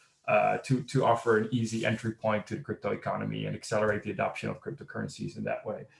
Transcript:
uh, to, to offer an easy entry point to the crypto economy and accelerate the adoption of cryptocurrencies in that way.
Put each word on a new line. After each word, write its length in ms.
uh, 300
to, 260
to 220
offer 320
an 120
easy 360
entry 260
point 340
to 100
the 60
crypto 300
economy 540
and 100
accelerate 480
the 80
adoption 380
of 120
cryptocurrencies 760
in 80
that 200
way. 200